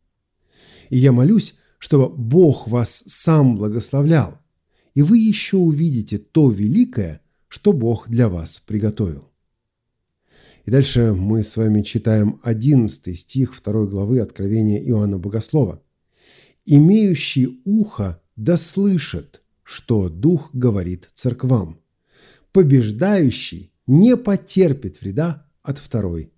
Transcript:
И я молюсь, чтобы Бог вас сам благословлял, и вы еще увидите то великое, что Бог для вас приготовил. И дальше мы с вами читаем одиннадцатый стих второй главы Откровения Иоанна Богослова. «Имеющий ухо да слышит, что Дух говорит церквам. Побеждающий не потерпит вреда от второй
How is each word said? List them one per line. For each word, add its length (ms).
И 80
я 140
молюсь, 440
чтобы 320
Бог 580
вас 380
сам 500
благословлял, 840
и 60
вы 180
еще 400
увидите 580
то 320
великое, 720
что 240
Бог 380
для 180
вас 380
приготовил. 640
И 60
дальше 420
мы 300
с 120
вами 280
читаем 600
одиннадцатый 720
стих 400
второй 320
главы 320
Откровения 640
Иоанна 340
Богослова. 640
«Имеющий 1000
ухо 560
да 220
слышит, 840
что 460
Дух 440
говорит 640
церквам. 640
Побеждающий 1200
не 300
потерпит 840
вреда 460
от 140
второй 600